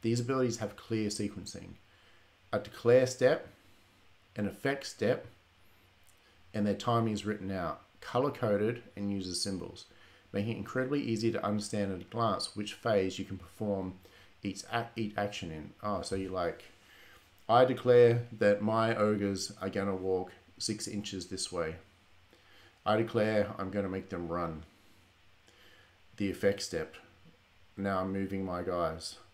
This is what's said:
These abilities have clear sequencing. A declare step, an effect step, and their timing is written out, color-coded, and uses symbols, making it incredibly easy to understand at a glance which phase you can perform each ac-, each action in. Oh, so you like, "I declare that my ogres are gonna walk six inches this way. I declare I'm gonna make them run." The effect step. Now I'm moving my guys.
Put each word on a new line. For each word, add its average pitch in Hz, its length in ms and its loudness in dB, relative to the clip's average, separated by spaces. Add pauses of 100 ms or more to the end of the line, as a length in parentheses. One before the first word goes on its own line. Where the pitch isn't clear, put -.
These 117 180 0
abilities 127 380 0
have 101 180 -6
clear 110 320 -2
sequencing. 98 640 -8 (760)
A 107 60 0
declare 123 480 6
step, 127 420 2 (880)
an 104 100 -2
effect 139 400 -4
step, - 400 -2 (1300)
and 104 140 0
their 101 80 2
timing 113 400 0
is 95 100 -6
written 101 260 -4
out, 85 300 -4 (220)
color-coded, 120 800 0 (120)
and 101 160 -4
uses 92 300 -4
symbols, 87 460 -6 (480)
making 104 180 -2
it 104 60 -6
incredibly 131 420 -2
easy 113 320 0
to 107 100 -4
understand 104 520 -2
at 90 80 -8
a - 20 -14
glance 110 500 -2
which - 200 -6
phase 98 440 2
you 98 60 -4
can 98 140 -8
perform 95 560 -4 (480)
each 98 280 -6
ac-, 113 260 -2
each 107 200 -4
action 101 340 -4
in. 78 220 -12 (100)
Oh, 101 200 -2
so 98 120 -6
you 95 140 -4
like, 90 360 -4 (840)
"I 123 160 8
declare 120 600 8 (120)
that 104 220 6
my 110 340 2
ogres 104 580 2 (100)
are 95 80 -2
gonna 98 260 -2
walk 92 360 0 (260)
six - 280 -4
inches 101 420 -6
this - 220 -6
way. 82 260 -4 (1080)
I 107 140 4
declare 110 580 2
I'm 95 140 -4
gonna 98 180 -2
make 95 220 -6
them 87 180 -6
run." 82 360 -4 (1500)
The 98 120 0
effect 101 300 0
step. - 360 -6 (840)
Now 98 220 0
I'm 95 120 -2
moving 98 320 -2
my 90 180 -4
guys. 85 540 -4 (180)